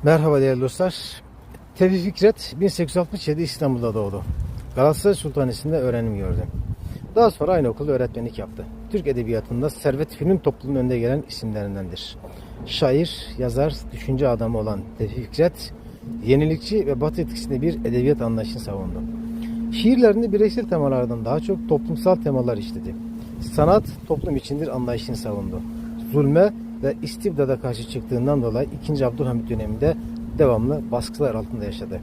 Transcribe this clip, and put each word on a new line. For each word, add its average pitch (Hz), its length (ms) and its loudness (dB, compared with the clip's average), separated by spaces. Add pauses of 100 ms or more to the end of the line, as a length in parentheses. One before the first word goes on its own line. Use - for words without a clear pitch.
Merhaba 151 380 6
değerli 131 200 4
dostlar. - 640 -2 (520)
Tevfik 185 300 4
Fikret 196 560 2
bin 196 80 4
sekiz 170 280 0
yüz - 0 -
altmış 175 320 -2
yedi 151 140 0
İstanbul'da 120 520 0
doğdu. 101 280 -2 (540)
Galatasaray 151 380 4
Sultanisi'nde 143 640 -2
öğrenim 117 400 0
gördü. 95 260 0 (720)
Daha 226 160 8
sonra 160 220 0
aynı 151 160 4
okulda 143 240 0
öğretmenlik 120 460 -2
yaptı. 110 260 -10 (280)
Türk 180 140 -2
edebiyatında 120 640 0
Servet 143 440 -2
Fünun 185 220 2
topluluğunun 139 420 0
önde 123 200 2
gelen 127 300 2
isimlerindendir. 98 880 -6 (500)
Şair, 151 600 2 (120)
yazar, 127 360 0 (180)
düşünce 131 360 0
adamı 113 300 0
olan 107 220 -2 (180)
Tevfik 113 260 -4
Fikret, - 480 0 (540)
yenilikçi 156 600 2
ve 131 140 0
Batı 156 220 0
etkisinde 135 400 -4
bir 117 220 0
edebiyat 120 380 2
anlayışını 113 380 -2
savundu. 95 420 -6 (680)
Şiirlerinde 226 600 6
bireysel 214 360 2
temalardan 127 560 0
daha 135 160 0
çok - 280 -4
toplumsal 165 480 2
temalar 127 400 0
işledi. - 380 -8 (460)
Sanat, 175 440 4 (220)
toplum 156 300 0
içindir 147 320 -4
anlayışını 120 480 -2
savundu. 101 440 -4 (520)
Zulme 147 400 6 (300)
ve 135 200 0
istibdada 135 580 -2
karşı 117 280 -6
çıktığından 127 540 0
dolayı 120 260 0 (140)
ikinci 139 240 0
Abdülhamit 120 440 -2
döneminde 110 460 0 (420)
devamlı 127 420 4 (100)
baskılar 120 440 -2
altında 110 300 -6
yaşadı. 95 380 -8